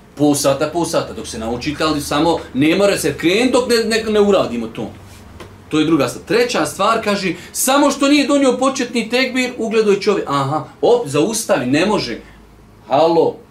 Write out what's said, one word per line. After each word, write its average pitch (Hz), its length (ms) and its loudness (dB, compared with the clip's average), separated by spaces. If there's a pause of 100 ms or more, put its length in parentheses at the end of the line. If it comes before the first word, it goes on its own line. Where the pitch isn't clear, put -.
(200)
pol 147 140 4
sata, 139 340 0
pol 165 160 -2
sata, 139 320 -4
dok 107 100 -12
se 117 120 -10
naučite, 123 460 -6
ali 151 160 -2
samo 156 380 0 (160)
ne 151 220 2
mora 196 220 2
se 135 180 -2
krenuti 214 360 2
dok 240 160 2
ne, 240 160 2
ne, 220 280 -2
ne 208 80 4
uradimo 123 460 2
to. 104 240 -10 (800)
To 151 100 -2
je 156 80 2
druga 143 220 2
stvar. - 160 -10
Treća 208 420 0
stvar, 220 380 -2
kaže, 185 300 -2 (180)
samo 277 380 2
što 277 180 0
nije 285 180 4
donio 285 300 2
početni 247 540 -2
tekbir, 247 480 -2
ugledao 214 340 2
je - 80 2
čovjek, - 280 -2
aha, 139 360 -2 (160)
op, 160 280 2
zaustavi, 147 580 0
ne 151 200 2
može. 131 340 -2 (680)
Halo, 151 480 2 (140)